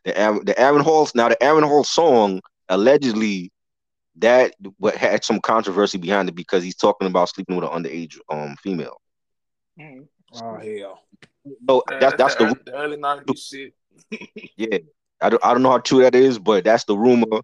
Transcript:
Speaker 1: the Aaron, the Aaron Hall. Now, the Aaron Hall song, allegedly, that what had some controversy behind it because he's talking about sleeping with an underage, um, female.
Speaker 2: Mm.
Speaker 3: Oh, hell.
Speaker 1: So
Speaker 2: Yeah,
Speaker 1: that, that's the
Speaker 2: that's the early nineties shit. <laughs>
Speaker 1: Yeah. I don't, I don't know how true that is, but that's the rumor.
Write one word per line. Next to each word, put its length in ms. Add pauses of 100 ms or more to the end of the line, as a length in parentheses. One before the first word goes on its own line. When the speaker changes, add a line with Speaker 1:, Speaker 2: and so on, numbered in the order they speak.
Speaker 1:
the 140
Aaron, 260
the 160
Aaron 220
Hall. 320
Now, 140
the 140
Aaron 220
Hall 200
song, 560 (280)
allegedly, 840 (640)
that 380 (240)
what 180
had 280
some 160
controversy 580
behind 300
it 60
because 280
he's 140
talking 320
about 220
sleeping 260
with 80
an 60 (120)
underage, 360 (100)
um, 340
female. 380 (800)
Speaker 2:
Mm. 260 (280)
Speaker 3:
Oh, 240
hell. 420 (680)
Speaker 1:
So 220
Speaker 2:
Yeah, 100
Speaker 1:
that, 180
that's 180
the 100
Speaker 2:
that's 200
the 80
early 220
nineties 540
shit. 240 (360)
<laughs> 460
Speaker 1:
Yeah. 220 (420)
I 80
don't, 160
I 80
don't 100
know 80
how 80
true 240
that 120
is, 240
but 260
that's 200
the 120
rumor. 480